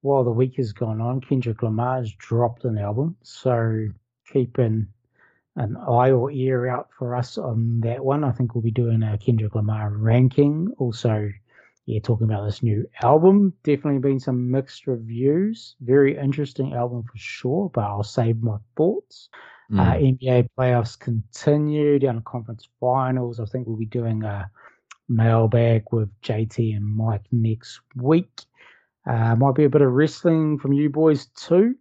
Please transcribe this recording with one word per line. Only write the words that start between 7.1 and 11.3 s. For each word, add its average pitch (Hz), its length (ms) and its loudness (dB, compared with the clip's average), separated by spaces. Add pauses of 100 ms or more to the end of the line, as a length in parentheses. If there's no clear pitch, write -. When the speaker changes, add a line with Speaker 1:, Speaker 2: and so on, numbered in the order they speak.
Speaker 1:
us 123 240 -6
on 117 420 -2
that 120 220 -4
one. 143 200 0
I 127 80 0
think 120 220 -2
we'll 117 100 -4
be 113 80 0
doing 117 300 0
a 107 160 -2
Kendrick 110 380 0
Lamar 107 340 -2
ranking. 127 880 2
Also, 110 540 -2 (560)